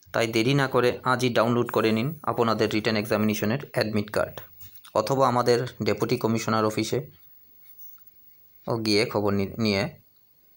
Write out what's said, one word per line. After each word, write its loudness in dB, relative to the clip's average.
তাই 0
দেরি 2
না 2
করে 2
আজই 2
ডাউনলোড 2
করে 2
নিন 0
আপনাদের 0
রিটেন 0
এক্সামিনেশনের 0
অ্যাডমিট -2
কার্ড, -2
অথবা 2
আমাদের 2
ডেপুটি 0
কমিশনার 0
অফিসে -2
ও -2
গিয়ে 2
খবর -2
নি-, -2
নিয়ে 0